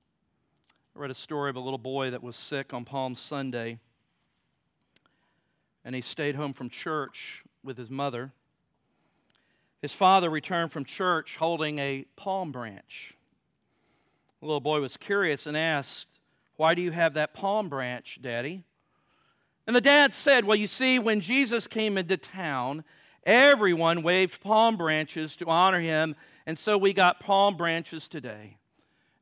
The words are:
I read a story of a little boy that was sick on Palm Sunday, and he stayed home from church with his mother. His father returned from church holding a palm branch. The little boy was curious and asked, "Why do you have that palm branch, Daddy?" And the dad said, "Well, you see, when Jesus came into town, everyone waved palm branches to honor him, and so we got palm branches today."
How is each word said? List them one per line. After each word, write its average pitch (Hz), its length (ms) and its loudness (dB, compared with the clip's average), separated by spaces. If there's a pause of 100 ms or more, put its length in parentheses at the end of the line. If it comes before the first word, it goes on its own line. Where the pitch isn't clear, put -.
(960)
I - 40 -18
read 139 120 -8
a 127 40 -14
story 143 340 -6
of 127 60 -6
a 127 40 -10
little 131 180 -8
boy 131 340 -6
that 123 120 -10
was 120 120 -14
sick - 380 -10
on 123 120 -10
Palm 131 280 -6
Sunday, 120 640 -8 (2000)
and 123 100 -10
he 127 80 -6
stayed 143 340 -4
home 143 180 -6
from 123 160 -12
church - 760 -8 (200)
with 131 140 -12
his 120 120 -14
mother. 135 420 -6 (1500)
His 147 120 -8
father 185 360 4
returned 160 420 -4
from 143 140 -8
church 180 520 -4
holding 156 420 -2
a 139 260 -6 (100)
palm 185 360 -6
branch. - 640 -14 (1200)
The - 60 -16
little 151 140 -2
boy 151 220 0
was 131 160 -8
curious 185 500 -2
and 151 100 -4
asked, 156 500 -4 (480)
"Why 160 200 2
do 175 60 -2
you 180 100 -2
have 165 240 2
that 156 180 -2
palm 202 360 -2
branch, 127 520 -8
Daddy?" 135 420 -6 (1040)
And 240 100 2
the 247 60 6
dad 285 320 6
said, 254 320 4
"Well, 214 100 4
you 208 120 0
see, 254 320 2
when 214 220 2
Jesus 233 460 0
came 214 300 -2
into 185 200 0
town, 147 680 -6 (420)
everyone 185 800 6
waved 180 380 2
palm 220 360 4
branches 156 600 -2
to 170 100 -8
honor 175 340 4
him, 160 340 0 (300)
and 160 120 -6
so 208 200 2
we 196 160 4
got 185 260 4
palm 196 380 2
branches 165 500 -4
today." 110 500 -14 (640)